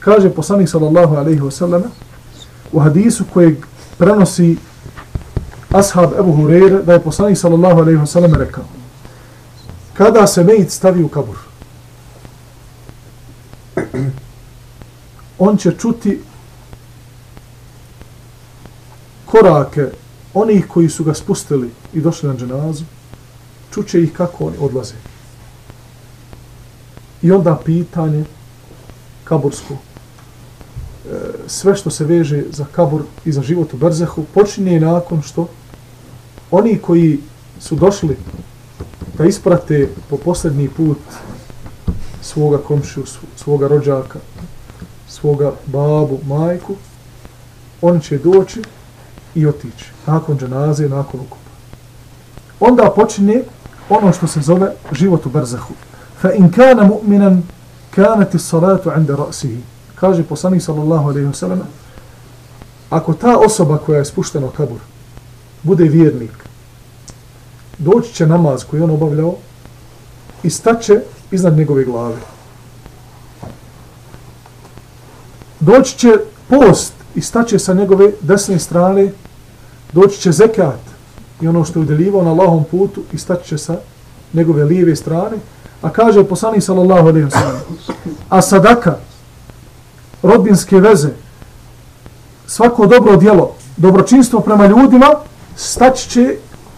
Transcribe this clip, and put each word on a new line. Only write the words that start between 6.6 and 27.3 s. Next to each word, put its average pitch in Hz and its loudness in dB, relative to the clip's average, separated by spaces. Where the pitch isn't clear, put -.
da 170 2
je 170 6
poslanik 190 0
sallallahu 170 2
alejhi 160 2
ve 147 -2
sellem 175 2
rekao: 135 -4
"Kada 214 4
se 175 2
mejit 202 4
stavi 180 0
u 151 -2
kabur, 110 -8
on 202 2
će 170 -2
čuti 233 -4
korake 151 2
onih 208 0
koji 165 0
su 151 -8
ga 151 -2
spustili 135 -6
i 165 -6
došli 156 -4
na 131 -4
dženazu, 139 -10
čuće 196 -2
ih 156 -2
kako 175 -8
oni 160 -10
odlaze." 127 -8
I 170 2